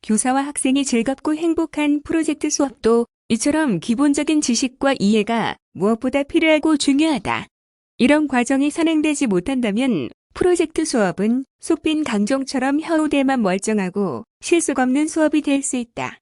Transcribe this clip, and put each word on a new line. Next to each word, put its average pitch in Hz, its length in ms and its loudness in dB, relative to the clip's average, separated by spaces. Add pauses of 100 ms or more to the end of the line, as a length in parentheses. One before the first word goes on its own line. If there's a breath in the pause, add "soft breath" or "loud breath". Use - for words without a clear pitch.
교사와 254 400 0
학생이 277 420 -2
즐겁고 262 500 -2
행복한 311 680 0
프로젝트 311 440 -2
수업도 233 580 0 (220)
이처럼 247 520 0
기본적인 294 600 2
지식과 269 600 0
이해가 208 560 0 (160)
무엇보다 226 500 -2
필요하고 311 540 2
중요하다. 285 720 0 (520)
이런 285 300 4
과정이 269 420 0
선행되지 311 560 0
못한다면 214 840 -2 (240)
프로젝트 349 520 0
수업은 220 600 0 (160)
속 320 220 -2
빈 311 220 0
강정처럼 269 760 -2
혀우대만 294 600 0
멀쩡하고 190 800 -2 (180)
실속 311 380 0
없는 262 300 0
수업이 311 340 0
될 277 200 0
수 - 140 -6
있다. 240 460 -8